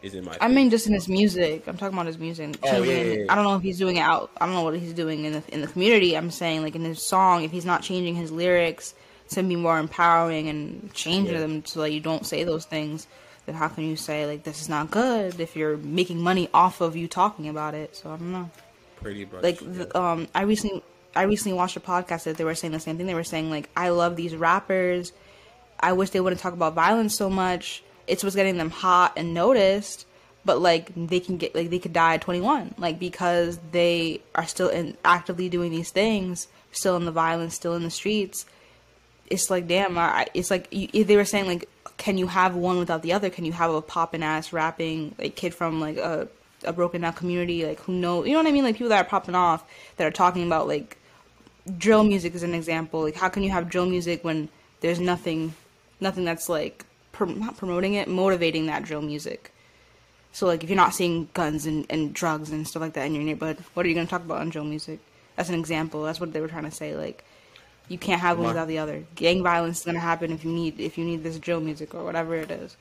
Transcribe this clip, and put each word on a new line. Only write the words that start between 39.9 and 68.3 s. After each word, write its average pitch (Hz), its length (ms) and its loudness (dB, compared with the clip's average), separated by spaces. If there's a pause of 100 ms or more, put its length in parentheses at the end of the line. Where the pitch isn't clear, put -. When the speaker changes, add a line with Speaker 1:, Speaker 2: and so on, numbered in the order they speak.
Speaker 2:
I, 170 40 2
I, - 320 2
it's 175 160 -4
like, 180 220 0
you, 202 320 2
they 208 120 6
were 202 80 8
saying, 202 220 0
like, 175 240 -4 (280)
can 196 200 -2
you 185 80 2
have 185 300 2
one 180 240 2
without 170 240 0
the 165 100 0
other? 196 160 0
Can 175 160 -8
you 156 60 -2
have 170 200 2
a 156 100 2
poppin' 165 420 -2
ass 156 280 -2
rapping, 160 680 -2
like, - 160 -6
kid 175 180 -4
from, 165 260 -2
like, 156 180 -4
a, 160 300 -4 (360)
a 165 100 -4
broken 175 280 -2
down 165 120 -2
community, 175 500 -2
like, 156 180 -4
who 185 120 -6
know, 175 320 0
you 262 60 0
know 311 80 4
what 320 80 4
I 302 40 4
mean? 277 120 4
Like, 226 120 2
people 240 140 -2
that 196 160 6
are - 20 -16
popping 185 280 -2
off 175 280 4 (340)
that 165 100 2
are 156 40 2
talking 175 360 2
about, 160 200 2
like, 147 300 -4 (800)
drill 214 260 6
music 185 300 2
is 175 80 -6
an 175 140 -2
example. 160 480 -2
Like, 156 120 0
how 185 140 2
can 196 140 -2
you 190 80 0
have 175 180 -2
drill 180 160 2
music 175 380 -2
when 156 260 -2 (300)
there's 170 200 0
nothing, 170 540 -2 (460)
nothing 190 260 -2
that's, 165 240 -4
like, 156 340 -4 (280)
prom-, 190 280 -2
not 220 160 -6
promoting 185 380 -2
it, 202 140 -2
motivating 175 580 2
that 151 160 -2
drill 151 220 -6
music? - 500 -8 (800)
So, - 160 0
like, 165 160 0
if 165 80 -4
you're 196 40 2
not 185 200 6
seeing 170 400 -2
guns 156 320 -2
and, 156 240 -2
and 151 240 -2
drugs 156 340 -2
and 156 180 -6
stuff 160 140 -8
like 160 120 -6
that 139 120 -4
in 151 80 -2
your 147 100 -2
neighborhood, 156 360 -4 (160)
what 175 100 0
are 175 40 2
you 160 60 2
gonna 170 120 -2
talk 180 140 -4
about 160 200 -6
on 156 80 -4
drill 151 160 -8
music? 151 340 -8 (360)
That's 170 140 -4
an 175 100 -2
example. 156 420 -4
That's 156 180 -6
what 170 140 -8
they 156 80 -4
were 160 60 -6
trying 156 180 -10
to 156 60 -10
say. 151 240 -10
Like, - 280 -10 (640)
you 175 100 -10
can't 175 240 0
have 175 160 4